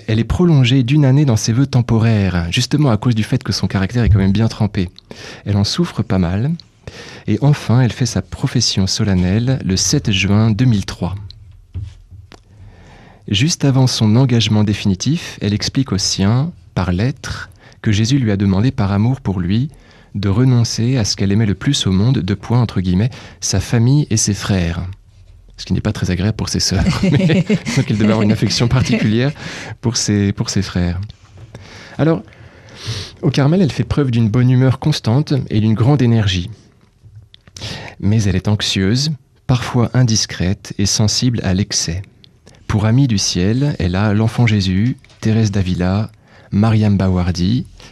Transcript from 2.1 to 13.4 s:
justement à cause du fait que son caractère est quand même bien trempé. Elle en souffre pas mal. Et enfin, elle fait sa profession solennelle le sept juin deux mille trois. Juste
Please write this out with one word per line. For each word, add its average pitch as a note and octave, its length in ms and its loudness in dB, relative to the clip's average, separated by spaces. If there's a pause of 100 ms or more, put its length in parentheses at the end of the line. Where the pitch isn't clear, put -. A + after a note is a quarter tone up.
justement B2+ 420 0
à G#2+ 60 2
cause B2 160 0
du A2 100 0
fait - 200 -2
que - 80 -4
son - 160 -2
caractère G#2+ 380 -2
est - 40 4
quand G#2+ 100 4
même F#2+ 120 2
bien A2 160 2
trempé. G2+ 420 -2 (560)
Elle G2+ 120 0
en G2+ 80 2
souffre - 360 -2
pas G2 160 -2
mal. F#2+ 340 0 (760)
Et G#2 140 0
enfin, C3+ 400 2
elle A#2 100 2
fait - 160 -2
sa G#2+ 160 -4
profession - 640 -2
solennelle G#2 760 0
le F#2 140 0
sept - 320 -2
juin G2+ 400 2
deux A2+ 160 2
mille G#2+ 220 2
trois. F2 260 -6 (2250)
Juste A2 380 -2